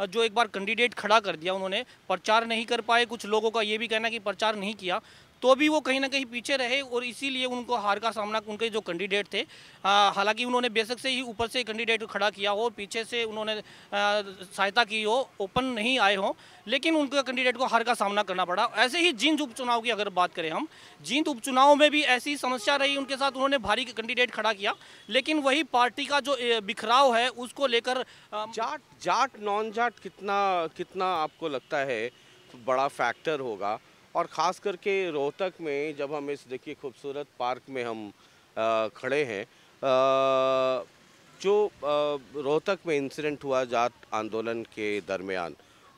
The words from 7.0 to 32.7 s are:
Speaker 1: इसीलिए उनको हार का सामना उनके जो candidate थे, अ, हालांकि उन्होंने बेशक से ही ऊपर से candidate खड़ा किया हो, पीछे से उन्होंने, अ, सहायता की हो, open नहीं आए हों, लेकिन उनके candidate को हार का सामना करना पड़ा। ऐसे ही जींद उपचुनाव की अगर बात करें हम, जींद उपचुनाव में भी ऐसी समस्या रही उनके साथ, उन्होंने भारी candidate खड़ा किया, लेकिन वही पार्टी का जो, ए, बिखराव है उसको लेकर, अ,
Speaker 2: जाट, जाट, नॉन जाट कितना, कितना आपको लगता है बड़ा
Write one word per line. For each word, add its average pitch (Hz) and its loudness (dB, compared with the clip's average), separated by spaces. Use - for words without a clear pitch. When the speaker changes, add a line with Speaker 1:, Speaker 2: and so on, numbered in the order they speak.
Speaker 1:
इसीलिए 254 -4
उनको 247 -2
हार 202 0
का 220 -2
सामना 214 -2
उनके 214 -4
जो 214 -4
candidate 196 -2
थे, 208 -2
अ, 311 -4
हालांकि 202 4
उन्होंने 247 0
बेशक 220 -2
से 262 -4
ही 254 -2
ऊपर 233 -4
से 247 -2
candidate 220 -2
खड़ा 208 0
किया 202 -4
हो, 220 0
पीछे 214 -8
से 233 -4
उन्होंने, 214 -6
अ, 214 -8
सहायता 202 4
की 214 -4
हो, 240 0
open 254 0
नहीं 254 0
आए 202 6
हों, 202 -2
लेकिन 277 2
उनके 277 2
candidate 254 0
को 247 0
हार 226 4
का 233 0
सामना 208 2
करना 185 0
पड़ा। 190 2
ऐसे 247 2
ही 339 4
जींद 269 2
उपचुनाव 240 -2
की 233 -2
अगर 202 0
बात 175 0
करें 160 -4
हम, 226 -4
जींद 277 0
उपचुनाव 269 6
में 294 6
भी 302 2
ऐसी 254 0
समस्या 262 0
रही 277 0
उनके 269 -4
साथ, 269 0
उन्होंने 277 0
भारी 214 0
candidate 233 -2
खड़ा 220 0
किया, 202 -2
लेकिन 269 2
वही 277 2
पार्टी 247 0
का 285 2
जो, 277 -2
ए, 233 0
बिखराव 233 4
है 247 2
उसको 247 -6
लेकर, 240 0
अ, 254 -4
Speaker 2:
जाट, 226 -6
जाट, 226 2
नॉन 208 -2
जाट 233 -2
कितना, 196 -2
कितना 185 -6
आपको 160 -2
लगता 139 -4
है 127 -2
बड़ा 131 2